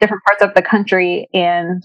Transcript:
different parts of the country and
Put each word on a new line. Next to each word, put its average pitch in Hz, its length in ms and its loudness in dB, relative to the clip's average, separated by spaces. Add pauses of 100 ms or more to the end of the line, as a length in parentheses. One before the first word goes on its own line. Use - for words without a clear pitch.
different 208 220 0
parts 202 180 2
of 202 140 2
the 185 60 6
country 185 760 -2
and 175 500 -2